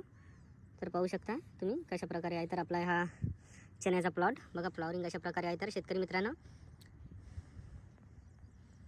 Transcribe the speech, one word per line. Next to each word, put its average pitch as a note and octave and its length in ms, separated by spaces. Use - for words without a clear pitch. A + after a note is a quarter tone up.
तर G3 80
पाहू F3+ 180
शकता G3+ 300
तुम्ही A3+ 200
कशा F#3 140
प्रकारे E3+ 300
आहे E3+ 100
तर F3 140
आपला F3 180
हा F3 280
चण्याचा F3+ 260
प्लॉट. F3+ 240
बघा F3+ 140
फ्लॉवरिंग E3+ 340
कशा F3 160
प्रकारे F3 280
आहे E3+ 140
तर G3+ 100
शेतकरी F#3 280
मित्रांनो, F#3 300